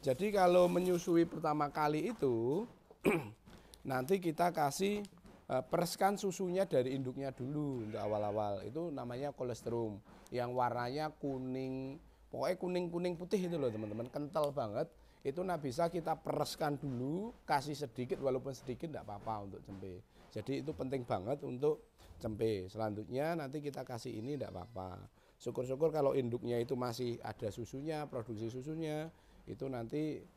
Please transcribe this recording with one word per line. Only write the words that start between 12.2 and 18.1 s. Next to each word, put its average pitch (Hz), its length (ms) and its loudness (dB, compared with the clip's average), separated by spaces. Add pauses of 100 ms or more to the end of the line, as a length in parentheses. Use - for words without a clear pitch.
pokoknya 143 260 0
kuning-kuning 175 560 0
putih 180 320 0
itu 170 80 0
loh 139 160 2
teman-teman, 110 400 -4
kental 147 400 0
banget. 135 400 -2 (320)
Itu 160 240 -2
nah 180 100 0
bisa 147 300 0
kita 165 320 0
pereskan 147 560 0
dulu, 143 560 -2 (160)
kasih 143 320 2
sedikit 131 400 -4